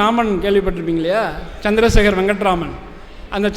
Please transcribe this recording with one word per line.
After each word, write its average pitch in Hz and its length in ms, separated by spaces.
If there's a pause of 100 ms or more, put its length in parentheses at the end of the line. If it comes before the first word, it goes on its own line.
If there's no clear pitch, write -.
ராமன் 226 320 (120)
கேள்விப்பட்டிருப்பீங்க 175 580
இல்லையா? 196 220 (400)
சந்திரசேகர் 208 560
வெங்கட்ராமன். 185 540 (600)
அந்த 202 200